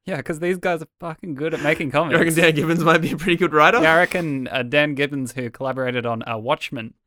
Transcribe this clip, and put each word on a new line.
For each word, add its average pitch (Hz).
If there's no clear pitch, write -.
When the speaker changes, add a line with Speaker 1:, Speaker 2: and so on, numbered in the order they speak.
Speaker 1:
Yeah, 185
'cause 160
these 175
guys 175
are 156
fucking 165
good 151
at 143
making 151
Speaker 2:
<laughs> 123
You 143
reckon 160
Speaker 1:
comics. 165
Speaker 2:
Dan 165
Gibbons 160
might 165
be 170
a -
pretty 175
good 165
writer? 160
Speaker 1:
Yeah, 160
I 160
reckon, 165
uh, 127
Dan 147
Gibbons, 139
who 123
collaborated 127
on, 113
uh, 117
Watchmen, 117